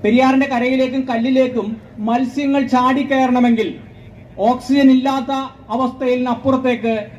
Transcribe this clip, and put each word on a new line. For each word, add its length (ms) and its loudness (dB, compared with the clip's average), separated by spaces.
പെരിയാറിന്റെ 420 4
കരയിലേക്കും 640 -2
കല്ലിലേക്കും 680 0
മത്സ്യങ്ങൾ 680 -2
ചാടി 360 2
കയറണമെങ്കിൽ 720 2
ഓക്സിജൻ 520 2
ഇല്ലാത്ത 420 0
അവസ്ഥയിൽ 480 -2
നിന്ന് 140 -2
അപ്പുറത്തേക്ക് 760 -2